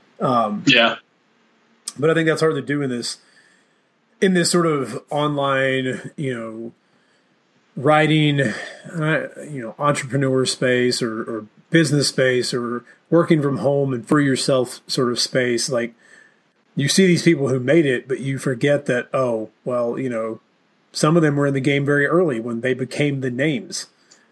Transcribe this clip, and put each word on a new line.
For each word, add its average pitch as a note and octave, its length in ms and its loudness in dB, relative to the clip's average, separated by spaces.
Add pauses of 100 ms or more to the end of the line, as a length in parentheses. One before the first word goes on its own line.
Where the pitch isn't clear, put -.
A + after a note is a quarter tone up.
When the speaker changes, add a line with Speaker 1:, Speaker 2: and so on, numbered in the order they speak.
(200)
Speaker 1:
Um, A#2 460 0
Speaker 2:
Yeah. A#2 300 4 (1000)
Speaker 1:
but D3 100 0
I D#3+ 60 2
think D#3+ 120 0
that's D#3 140 0
hard D#3+ 140 2
to C#3 80 -6
do C#3+ 180 -4
in C3+ 80 -2
this, A#2+ 300 -8 (1040)
in F#3+ 100 4
this F3 180 2
sort F3 160 2
of C#3 440 -4
online, C3+ 1080 -2
you C3+ 180 -6
know, A2+ 380 -12 (1040)
writing, D3+ 640 4
uh, D3+ 880 -4 (220)
you C#3 100 -10
know, A2 180 -12
entrepreneur C3+ 680 0
space B2 560 0
or, A2+ 200 -4
or A2 240 -8 (240)
business D3 380 4
space B2+ 460 0
or A#2+ 300 -6 (260)
working E3 320 4
from C#3 160 0
home C#3 340 0
and A#2 140 -6
for D3 140 4
yourself C3 640 0
sort B2 240 -2
of A2+ 80 -4
space. B2 500 -2
Like, A#2 260 -4 (840)
you C#3+ 120 0
see F#3+ 180 4
these E3+ 160 4
people C#3 260 2
who C3 100 0
made C#3+ 260 4
it, B2 240 -2
but - 120 -4
you C3+ 180 -4
forget C#3+ 480 0
that, B2 260 -2
oh, A#2 380 -2 (140)
well, A#2+ 340 -2
you C3 100 -4
know, A2+ 320 -6 (520)
some D#3+ 240 4
of E3 60 4
them D3 140 4
were C#3+ 100 2
in C#3 80 0
the C3+ 60 -2
game C#3 240 0
very C#3+ 220 2
early D3+ 340 2
when A#2 200 -6
they B2+ 140 0
became C3+ 460 -2
the C3 100 -4
names. B2 560 -4 (460)